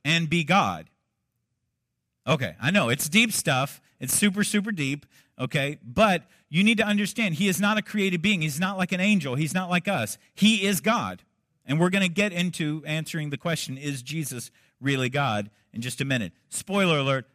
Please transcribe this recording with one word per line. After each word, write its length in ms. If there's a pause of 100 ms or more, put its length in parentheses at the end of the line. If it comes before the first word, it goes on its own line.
and 260
be 140
God. 440 (1400)
Okay, 340
I 100
know, 180
it's 200
deep 240
stuff. 480 (180)
It's 160
super, 300
super 260
deep, 360 (320)
okay? 440
But 400 (260)
you 140
need 160
to 80
understand, 480
he 140
is 120
not 180
a 40
created 400
being. 200
He's 180
not 180
like 140
an 80
angel. 340
He's 200
not 140
like 200
us. 300 (160)
He 300
is 160
God. 420 (440)
And 140
we're 100
gonna 180
get 240
into 540
answering 440
the 80
question, 400
"Is 240
Jesus 480 (300)
really 280
God?" 420 (220)
in 80
just 200
a 40
minute. 280 (160)
Spoiler 500
alert, 360